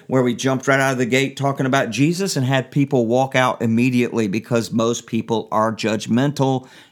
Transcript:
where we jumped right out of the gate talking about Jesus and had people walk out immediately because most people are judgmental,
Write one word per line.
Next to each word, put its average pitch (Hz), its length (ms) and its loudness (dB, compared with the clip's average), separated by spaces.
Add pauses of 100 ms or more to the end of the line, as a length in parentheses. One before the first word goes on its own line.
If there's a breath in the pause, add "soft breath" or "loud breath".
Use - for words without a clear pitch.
where 131 140 2
we 123 140 2
jumped 131 320 -2
right 135 120 4
out 135 120 2
of 127 60 -2
the 123 80 0
gate 131 300 0
talking 135 300 -2
about 131 240 0
Jesus 165 460 0
and 135 100 0
had 131 240 0
people 139 380 0
walk 127 280 0
out 127 260 0
immediately 117 680 0
because 110 440 -2
most 113 360 -2
people 113 440 -4
are 110 220 0
judgmental, 127 920 0 (240 loud breath)